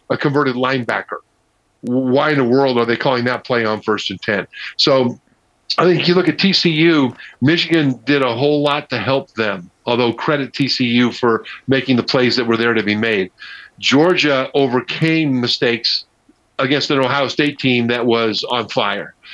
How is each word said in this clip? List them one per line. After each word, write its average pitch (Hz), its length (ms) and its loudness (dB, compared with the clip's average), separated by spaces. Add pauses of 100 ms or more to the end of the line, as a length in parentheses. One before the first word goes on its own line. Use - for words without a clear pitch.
a 123 80 -2
converted 139 380 0
linebacker. 123 640 -4 (640)
Why 131 500 0
in 147 60 0
the 135 80 4
world 127 320 2
are 117 80 2
they 117 100 0
calling 123 300 0
that 123 180 -4
play 120 220 -2
on 107 160 -2
first 107 280 -4
and 95 120 -10
ten? 98 260 -2 (300)
So 131 420 2 (580)
I 156 80 2
think 160 220 2
you 175 80 4
look 180 140 2
at 151 100 0
T 190 140 2
C 170 160 2
U, 156 440 2 (280)
Michigan 160 640 2
did 143 160 2
a 120 140 0
whole 147 260 2
lot 143 300 -2
to 127 80 -4
help 131 340 -2
them, 98 360 -4 (160)
although 120 280 0
credit 139 400 -4
T 139 140 -2
C 127 180 -2
U 120 260 2
for 113 320 0 (240)
making 131 280 2
the 117 80 2
plays 127 340 2
that 123 80 0
were 113 120 0
there 117 160 2
to 110 100 0
be 104 120 0
made. 107 360 -2 (480)
Georgia 147 760 2
overcame 139 880 0
mistakes 120 640 -2 (520)
against 139 340 0
an 139 80 2
Ohio 135 300 0
State 147 280 -2
team 123 300 0
that 120 180 0
was 113 400 0
on 117 220 -4
fire. 101 460 -4 (200)